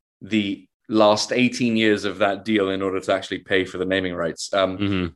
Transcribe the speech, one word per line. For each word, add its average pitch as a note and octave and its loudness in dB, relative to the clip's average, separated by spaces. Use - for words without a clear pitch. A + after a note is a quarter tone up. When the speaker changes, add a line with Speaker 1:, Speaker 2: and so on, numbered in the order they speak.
Speaker 1:
the G2 -4
last G#2+ 4
eighteen A#2+ 0
years G#2 2
of F#2 -4
that G2 0
deal G2+ 2
in F#2+ -4
order F#2+ -2
to G2 -2
actually F#2+ -4
pay F#2 0
for F2 -12
the F#2 -4
naming F#2 -2
rights. E2+ -6
Um, F#2+ 0
Speaker 2:
Mm-hmm. G2 0